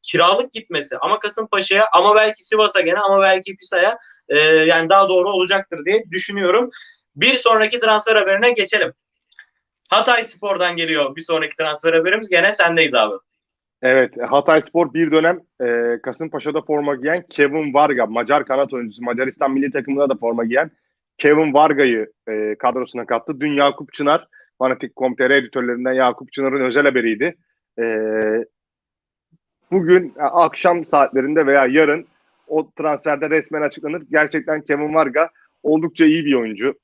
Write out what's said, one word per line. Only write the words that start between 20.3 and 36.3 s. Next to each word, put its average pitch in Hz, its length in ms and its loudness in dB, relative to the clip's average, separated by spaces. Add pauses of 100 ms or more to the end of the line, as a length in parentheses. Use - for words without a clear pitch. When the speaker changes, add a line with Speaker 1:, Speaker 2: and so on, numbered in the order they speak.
Speaker 2:
giyen 135 260 -2 (480)
Kevin 151 360 2
Varga'yı, 139 580 2 (160)
e, 107 300 -4
kadrosuna 123 480 -6
kattı. 123 340 -6
Dün 147 120 -2
Yakup 143 400 0
Çınar, 147 340 0 (320)
Fanatik 131 320 -2
nokta - 100 -16
com 127 160 -2
T 127 120 0
R 139 80 4
editörlerinden 123 560 -4
Yakup 131 400 -2
Çınar'ın 135 280 -4
özel 127 240 0
haberiydi. 127 520 0 (420)
E, 117 60 -2 (1900)
bugün, 180 480 2
e, 151 40 -4
akşam 170 640 0
saatlerinde 143 640 0
veya 135 200 4
yarın 151 400 2 (420)
o 156 220 -4
transferde 151 600 -4
resmen 156 320 -2
açıklanır. 151 480 -6
Gerçekten 151 500 -2
Kevin 151 340 -4
Varga 156 360 0 (320)
oldukça 160 420 0
iyi 156 200 4
bir 143 100 0